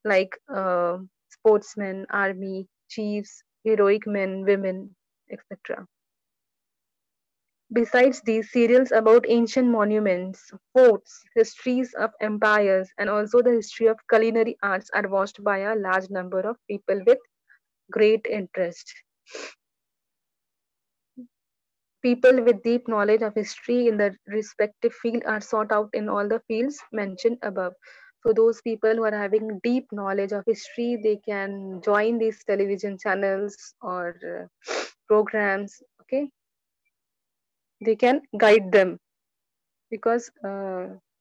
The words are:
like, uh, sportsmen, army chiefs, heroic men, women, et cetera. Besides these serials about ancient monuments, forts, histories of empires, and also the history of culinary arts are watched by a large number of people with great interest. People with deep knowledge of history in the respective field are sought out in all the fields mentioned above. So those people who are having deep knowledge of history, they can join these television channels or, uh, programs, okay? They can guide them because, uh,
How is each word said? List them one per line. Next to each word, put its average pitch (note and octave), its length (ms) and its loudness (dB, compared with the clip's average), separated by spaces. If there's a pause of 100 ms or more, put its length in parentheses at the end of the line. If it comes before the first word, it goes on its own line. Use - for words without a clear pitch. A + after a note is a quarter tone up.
like, F#3+ 320 0 (160)
uh, F3+ 440 -2 (320)
sportsmen, G#3 840 0
army F#3+ 560 -6 (200)
chiefs, G#3 560 -8 (200)
heroic G#3+ 420 2
men, F#3+ 400 -4
women, G3 500 -2 (360)
et G3+ 80 -16 (100)
cetera. - 360 -14 (1900)
Besides B3 480 2
these A3 300 -2
serials B3 400 4
about A3 360 6
ancient A#3 400 2
monuments, G#3 840 -2 (220)
forts, B3 460 4 (160)
histories B3 600 -2
of A3 160 -4 (100)
empires, G#3 680 0 (100)
and G3+ 100 -4
also G#3+ 320 0
the A#3+ 100 2
history A3+ 360 0
of A3 100 2 (100)
culinary A3+ 540 2
arts G3 320 -4
are G3+ 160 -2
watched G3 340 -4
by G3+ 140 0
a G#3 180 -4
large F#3+ 340 -2
number F#3 320 -6
of G#3+ 140 -4 (140)
people G3+ 360 -4
with B3 120 6 (760)
great G#3+ 380 2
interest. F#3 640 -6 (3000)
People B3+ 420 6
with A3+ 200 4
deep A#3+ 240 0
knowledge G#3+ 360 2
of G#3+ 100 -2
history A#3+ 540 -2
in G#3+ 100 2
the G3+ 180 0 (120)
respective G#3+ 640 -4
field A#3 320 -4
are G#3+ 160 -4
sought G#3+ 320 -4
out G#3+ 180 -2
in G#3+ 160 -4
all G#3 180 -2
the G#3+ 220 -2
fields B3 320 -4 (140)
mentioned G#3+ 480 -2
above. F#3+ 320 -6 (520)
So A3+ 80 4
those A3+ 280 2
people A3 340 0
who A3+ 80 -2
are G#3+ 140 -2
having G#3 460 -2
deep B3 280 -2
knowledge G3 400 -4
of G3+ 140 -6
history, A#3+ 580 -4
they G#3 220 0
can G3 580 -8
join G#3+ 340 0
these A3 280 -4
television G3 520 -4
channels G3 580 -4 (260)
or, F3+ 420 -8
uh, F3 480 -14 (360)
programs, G#3 760 -2 (200)
okay? C#4 280 -4 (1500)
They A3 120 2
can B3+ 260 2 (160)
guide G#3 340 6
them F#3 280 4 (920)
because, A#3 380 -2 (160)
uh, F#3+ 420 -10 (340)